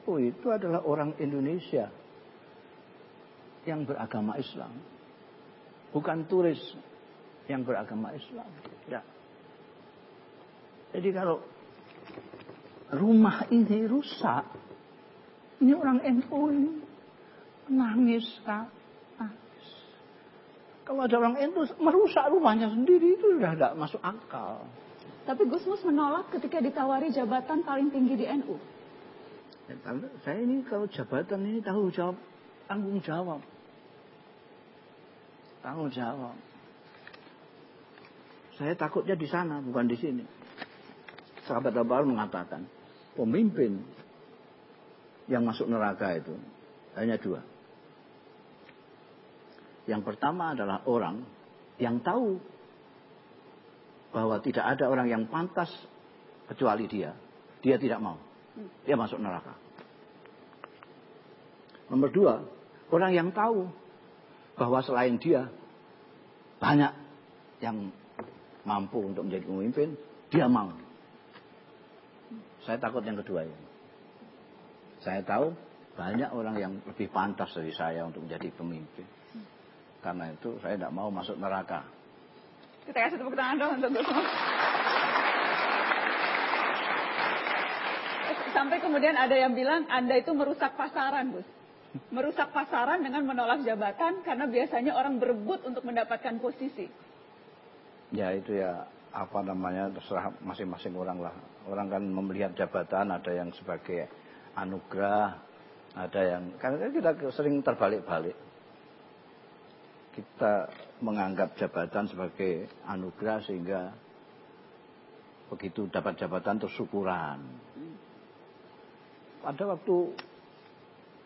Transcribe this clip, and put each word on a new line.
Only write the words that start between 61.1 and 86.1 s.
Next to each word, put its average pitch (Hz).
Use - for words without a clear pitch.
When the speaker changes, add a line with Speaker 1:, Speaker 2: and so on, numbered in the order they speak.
Speaker 1:
Nomor 135
dua, 180
orang 185
yang 170
tahu 214
bahwa 127
selain 123
dia 123
banyak 143
yang 110
mampu 101
untuk 95
menjadi 92
pemimpin, 113
dia 147
mau. 107
Saya 117
takut 117
yang 104
kedua 90
ini. 78
Saya 95
tahu 120
banyak 107
orang 110
yang 95
lebih -
pantas 98
dari 80
saya 82
untuk 78
menjadi 82
pemimpin. 85
Karena 87
itu 117
saya 98
tidak 80
mau 101
masuk 95
neraka. 95
Speaker 2:
Kita 247
kasih 320
tepuk 262
tangan 269
dong 294
untuk 247
Gus -
Mus. 302